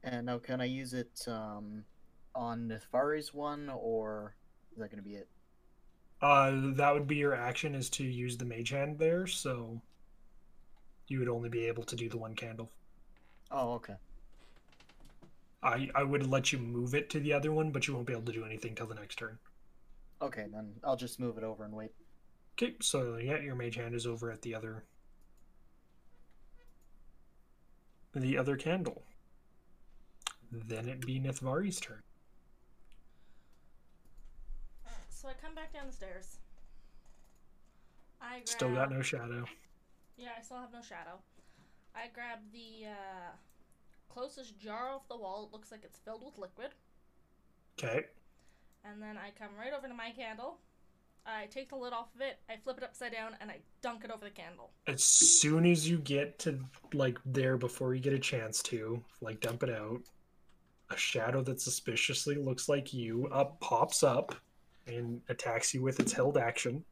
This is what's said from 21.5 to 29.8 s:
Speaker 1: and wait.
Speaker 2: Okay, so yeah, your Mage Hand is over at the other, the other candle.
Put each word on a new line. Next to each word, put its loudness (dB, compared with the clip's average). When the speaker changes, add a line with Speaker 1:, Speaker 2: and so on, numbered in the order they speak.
Speaker 1:
and -8
wait. -8
Speaker 2:
Okay, 0
so 2
yeah, 0
your -4
Mage -2
Hand -4
is -2
over -2
at -10
the -4
other, -8
the 2
other 4
candle. 0